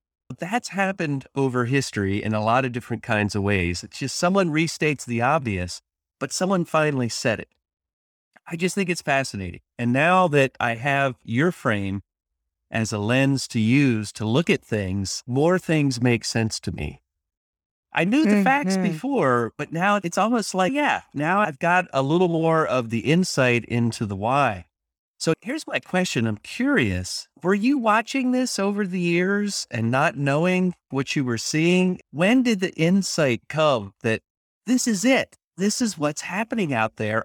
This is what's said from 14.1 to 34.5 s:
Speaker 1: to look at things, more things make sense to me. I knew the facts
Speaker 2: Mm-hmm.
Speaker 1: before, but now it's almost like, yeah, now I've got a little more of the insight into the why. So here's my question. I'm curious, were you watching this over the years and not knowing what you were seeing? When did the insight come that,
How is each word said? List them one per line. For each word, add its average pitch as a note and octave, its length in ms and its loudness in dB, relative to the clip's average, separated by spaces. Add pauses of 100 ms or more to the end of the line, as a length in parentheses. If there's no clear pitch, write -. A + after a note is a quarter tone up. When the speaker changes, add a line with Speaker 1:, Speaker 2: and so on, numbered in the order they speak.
Speaker 1:
to - 120 -8
look B2+ 260 2
at E3 140 0
things, G2 640 -4
more D3+ 320 2
things C#3+ 440 0
make A#2+ 220 2
sense A2 340 -2
to - 140 -8
me. D2+ 300 -8 (880)
I D#3+ 120 0
knew C4+ 220 2
the G#3 160 4
facts B3+ 320 2
Speaker 2:
Mm-hmm. F#3+ 80 0
Speaker 1:
before, D#3 760 0
but D3 160 -8
now G3 300 0
it's E3+ 160 -4
almost A3 360 0
like, F#3 180 2
yeah, C4 300 0 (100)
now E3+ 280 0
I've F3 200 -2
got F3 320 2
a C3+ 100 2
little E3+ 260 2
more D#3+ 380 2
of A#2 240 -2
the A2+ 100 0
insight B2+ 640 2
into A#2 400 0
the G2+ 100 -6
why. A2+ 500 0 (520)
So - 220 0
here's D4 260 -8
my A3 120 -6
question. F3+ 480 -2
I'm G#2+ 120 -2
curious, B2+ 920 -2 (140)
were F3+ 120 2
you B3 240 2
watching A#3 540 0
this B3+ 260 -2
over G3+ 280 -2
the F3+ 140 -4
years F#3 680 0
and A2+ 200 -2
not C#3 260 2
knowing F3 580 0 (160)
what C3+ 240 -4
you C#3+ 100 0
were A#2+ 140 -2
seeing? F3+ 640 2 (100)
When G3+ 320 2
did A#3 180 2
the F#3 140 -4
insight E3 720 2
come C#3 540 0
that, A2+ 180 0 (460)